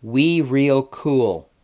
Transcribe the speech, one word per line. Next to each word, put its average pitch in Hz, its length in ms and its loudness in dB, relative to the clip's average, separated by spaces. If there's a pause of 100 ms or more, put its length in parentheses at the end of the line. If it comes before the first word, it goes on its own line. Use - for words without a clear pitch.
We 143 400 0
real 135 420 2
cool. 117 680 -2 (140)